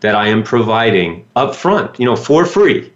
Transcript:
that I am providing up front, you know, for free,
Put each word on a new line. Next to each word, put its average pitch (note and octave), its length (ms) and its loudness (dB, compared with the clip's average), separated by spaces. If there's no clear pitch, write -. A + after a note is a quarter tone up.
that G#2+ 140 0
I G#2 140 0
am A2 140 0
providing A2 840 -2
up C3+ 180 -2
front, F3 460 -4
you B2 60 0
know, A#2+ 100 0
for D#3 300 2
free, F3+ 500 0